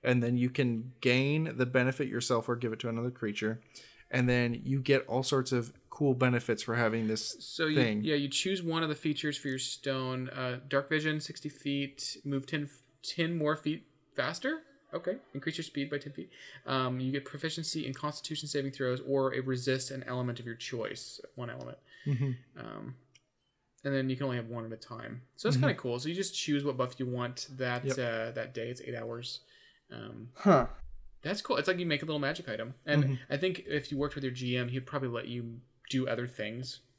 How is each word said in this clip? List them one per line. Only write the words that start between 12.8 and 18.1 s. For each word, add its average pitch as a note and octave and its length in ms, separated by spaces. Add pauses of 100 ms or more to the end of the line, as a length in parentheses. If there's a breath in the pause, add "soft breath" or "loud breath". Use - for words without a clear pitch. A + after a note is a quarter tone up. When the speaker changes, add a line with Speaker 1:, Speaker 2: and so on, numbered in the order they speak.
Speaker 2:
ten E3+ 360
more D3+ 180
feet - 300 (300)
faster. G#3 460 (320)
Okay, G3 220 (160)
increase - 240
your D#3+ 80
speed C#3+ 240
by D3 100
ten C#3+ 140
feet. - 160 (380 loud breath)
Um, B2+ 340
you C3 120
get C#3 120
proficiency D#3 600
in C3+ 80
Constitution D3 540